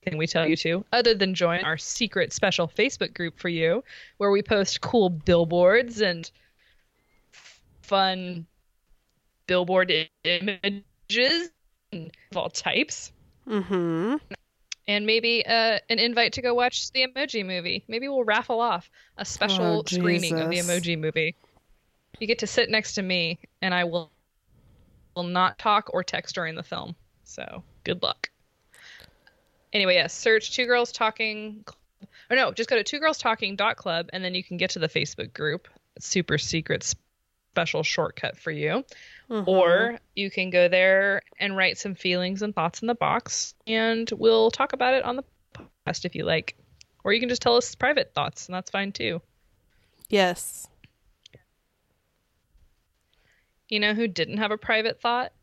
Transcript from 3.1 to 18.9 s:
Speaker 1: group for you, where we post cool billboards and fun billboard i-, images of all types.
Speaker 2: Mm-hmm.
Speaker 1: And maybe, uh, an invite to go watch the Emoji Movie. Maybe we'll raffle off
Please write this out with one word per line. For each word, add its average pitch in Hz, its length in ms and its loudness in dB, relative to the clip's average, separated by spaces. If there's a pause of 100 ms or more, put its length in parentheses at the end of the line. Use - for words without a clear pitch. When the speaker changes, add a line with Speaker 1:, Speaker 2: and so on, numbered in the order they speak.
Speaker 1:
group 170 260 -8
for - 80 -4
you, 170 340 2 (360)
where 202 120 2
we 202 120 4
post 202 400 0
cool 208 280 4
billboards 180 920 4
and 170 280 -2 (1500)
fun 185 640 0 (1000)
billboard 180 460 4
i-, 156 160 0 (160)
images 202 1200 -2 (440)
of 165 420 -14
all 175 140 -4
types. - 640 -2 (340)
Speaker 2:
Mm-hmm. 185 680 -2 (720)
Speaker 1:
And 208 180 0
maybe, 226 400 2
uh, 226 320 2 (100)
an 226 120 0
invite 233 340 2
to 269 80 -8
go 240 140 0
watch 247 380 0
the 262 120 2
Emoji 254 400 -4
Movie. 185 420 -6
Maybe 233 200 -6
we'll 269 160 -2
raffle 226 360 0
off 214 300 -2 (300)